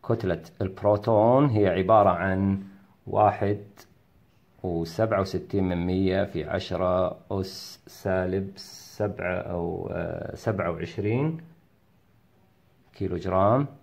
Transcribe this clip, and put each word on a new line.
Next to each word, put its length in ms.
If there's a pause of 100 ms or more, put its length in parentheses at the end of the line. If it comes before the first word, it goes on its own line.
كتلة 380 (200)
البروتون 880
هي 180
عبارة 420
عن 540 (440)
واحد 560 (1000)
وسبعة 580
وستين 420
من 220
مية 380
في 200
عشرة 760 (140)
أس 560
سالب 720
سبعة 760
أو، 560
آه، 440
سبعة 360
وعشرين 680 (1600)
كيلو 240
جرام 500 (160)